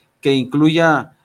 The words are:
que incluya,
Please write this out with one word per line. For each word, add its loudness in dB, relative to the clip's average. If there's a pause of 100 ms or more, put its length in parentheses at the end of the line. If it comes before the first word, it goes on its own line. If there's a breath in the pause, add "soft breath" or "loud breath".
(200 soft breath)
que 0
incluya, 0